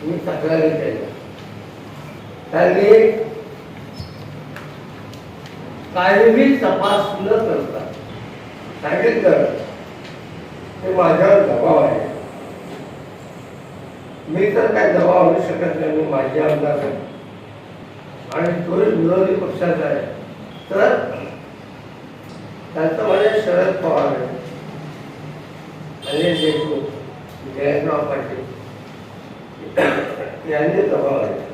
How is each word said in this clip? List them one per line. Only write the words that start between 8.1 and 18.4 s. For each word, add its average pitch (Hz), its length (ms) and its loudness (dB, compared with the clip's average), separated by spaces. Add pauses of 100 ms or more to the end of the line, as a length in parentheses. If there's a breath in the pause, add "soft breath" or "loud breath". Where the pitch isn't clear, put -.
सांगितलं, - 640 4 (1400)
"हे - 120 0
माझ्यावर - 460 6
दबाव - 420 4
आहे." - 300 0 (2250)
मी 190 280 2
तर - 180 4
काय - 200 4
दबाव - 360 6
आणू - 100 4
शकत 160 400 -2
नाही, 156 120 0
मी 156 120 2
माजी 135 360 0
आमदार 147 380 2
आहे 143 360 -6 (1200)
आणि 170 340 -2